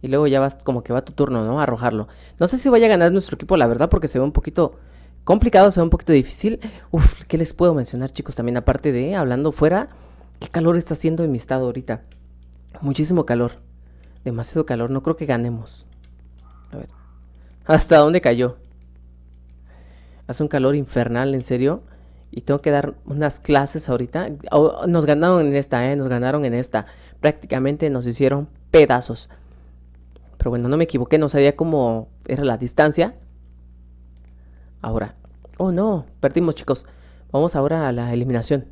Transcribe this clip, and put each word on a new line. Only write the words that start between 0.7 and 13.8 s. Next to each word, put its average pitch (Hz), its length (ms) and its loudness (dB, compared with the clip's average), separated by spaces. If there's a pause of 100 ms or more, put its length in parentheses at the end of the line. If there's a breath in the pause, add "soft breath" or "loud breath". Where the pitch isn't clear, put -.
que - 100 -8
va 127 120 -2
tu - 80 -18
turno, 127 320 -2
¿no? 127 160 -2
A 147 40 0
arrojarlo. 117 440 -2 (300 soft breath)
No 170 80 2
sé 254 120 -2
si 277 100 0
vaya 233 180 6
a - 20 4
ganar 175 240 4
nuestro 190 220 -2
equipo, 180 220 -2
la 135 100 4
verdad, 120 240 0
porque 160 180 0
se 131 100 -4
ve 131 60 0
un 147 80 -2
poquito - 460 -2 (460 soft breath)
complicado, 202 460 6
se 190 100 0
ve 165 40 4
un 165 60 0
poquito 165 220 0
difícil. 202 480 0 (300 loud breath)
Uf, - 340 4
¿qué - 120 -4
les 160 160 -2
puedo 175 220 4
mencionar, 127 360 -4
chicos? - 260 -12
También, 120 200 -4
aparte 131 360 0
de, 131 220 -2
hablando 143 380 -2
fuera, 185 380 0 (480 soft breath)
qué - 100 -16
calor 170 300 0
está 165 160 -6
haciendo 160 280 -2
en 156 100 -2
mi 123 60 -4
estado 131 280 -4
ahorita. 117 360 -8 (760)
Muchísimo 151 460 -2
calor. 120 260 0 (720 soft breath)